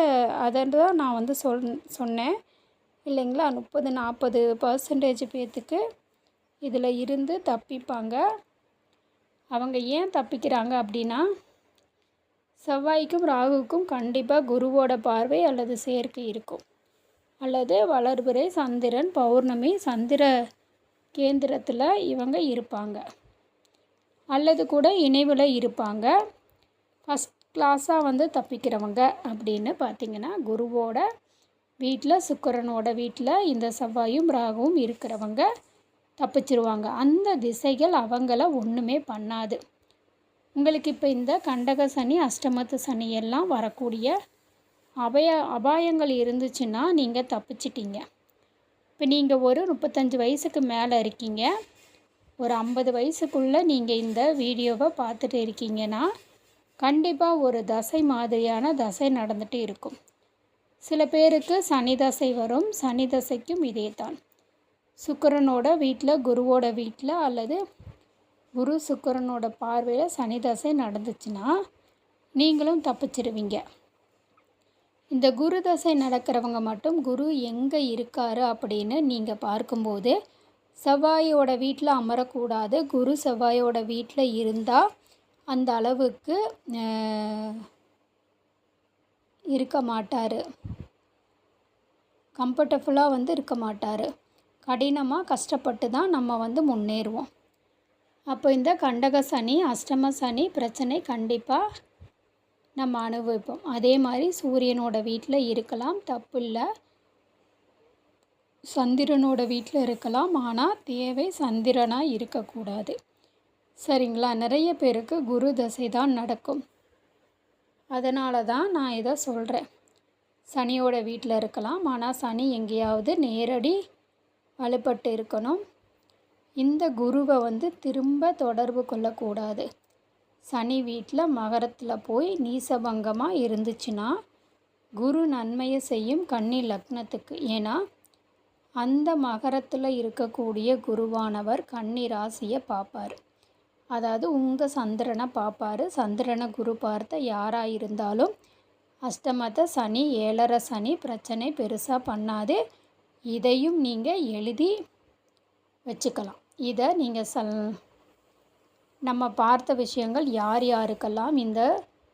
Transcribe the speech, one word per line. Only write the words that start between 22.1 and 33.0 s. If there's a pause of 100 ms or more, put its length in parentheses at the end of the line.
இருப்பாங்க. (1300)
அல்லது
கூட
இணைவுல (100)
இருப்பாங்க. (1000)
ஃபர்ஸ்ட் (200)
கிளாஸா
வந்து
தப்பிக்கிறவங்க (220)
அப்படின்னு
பார்த்தீங்கன்னா, (140)
குருவோட (800)
வீட்ல,
சுக்கிரனோட
வீட்ல